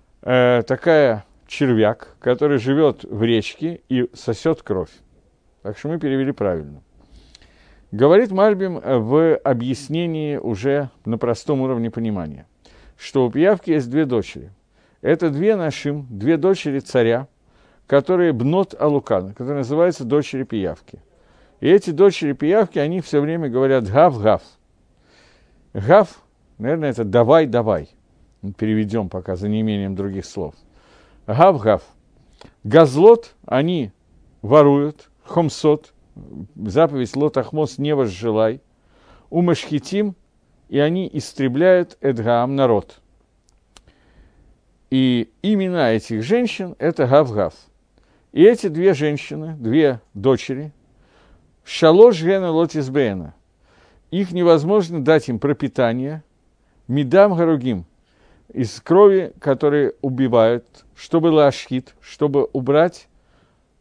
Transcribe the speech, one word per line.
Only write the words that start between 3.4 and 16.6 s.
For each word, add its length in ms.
и 260
сосёт 500
кровь. 280
Так 160
что 100
мы 100
перевели 360
правильно. 480
Говорит 380
Мальбим, 480
э, 180
в 400
объяснении 1000
уже 540
на 120
простом 440
уровне 280
понимания, 560
что 280
у 60
пиявки 400
есть 180
две 140
дочери. 480
Это 300
две 260
нашим, 540
две 260
дочери 440